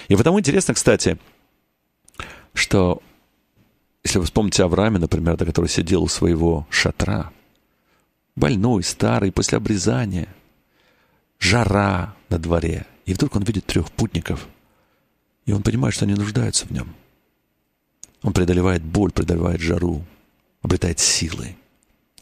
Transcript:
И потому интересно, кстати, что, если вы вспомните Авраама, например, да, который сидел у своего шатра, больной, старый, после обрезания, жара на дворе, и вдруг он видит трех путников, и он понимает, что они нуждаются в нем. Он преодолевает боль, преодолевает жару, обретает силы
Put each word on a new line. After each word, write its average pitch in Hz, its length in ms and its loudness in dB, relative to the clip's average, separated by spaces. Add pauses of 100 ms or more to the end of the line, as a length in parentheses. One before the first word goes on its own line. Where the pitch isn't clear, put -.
И 98 80 6
потому 165 240 4
интересно, 180 320 0
кстати, 95 460 2 (1400)
что, 90 460 2 (1000)
если - 160 0
вы 87 60 2
вспомните 101 400 2
Авраама, 92 340 2
например, 82 380 0
да, 87 80 -4
который 85 220 0
сидел 87 360 0
у 82 60 0
своего 82 640 0
шатра, - 600 -2 (1040)
больной, 107 480 2
старый, 107 480 0
после - 280 0
обрезания, 104 720 -2 (1120)
жара 98 760 0 (160)
на 87 80 0
дворе, 82 480 -2 (180)
и 92 80 -2
вдруг 135 240 -2
он 101 60 0
видит 113 240 -4
трех - 260 -2
путников, - 560 -4 (960)
и 107 80 -2
он 101 100 0
понимает, 120 320 0
что 107 120 -2
они 101 80 2
нуждаются 104 520 -2
в - 40 -12
нем. - 180 -6 (1300)
Он 101 100 0
преодолевает 90 500 2
боль, 87 300 0
преодолевает 85 480 0
жару, 85 420 -2 (600)
обретает 87 360 0
силы - 560 -4 (680)